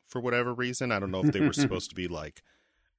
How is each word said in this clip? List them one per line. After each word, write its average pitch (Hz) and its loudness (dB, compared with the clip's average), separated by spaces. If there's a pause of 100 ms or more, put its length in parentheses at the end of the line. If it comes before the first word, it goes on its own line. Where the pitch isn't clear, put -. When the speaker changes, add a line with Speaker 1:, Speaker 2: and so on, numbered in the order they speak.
Speaker 1:
for 123 -8
whatever 120 0
reason. 123 -2
I 101 2
don't 95 -2
know 92 -2
if 147 4
they - 2
were 147 4
Speaker 2:
<laughs> - -
Speaker 1:
supposed 117 0
to - -14
be, 90 -4
like, 78 -10 (560)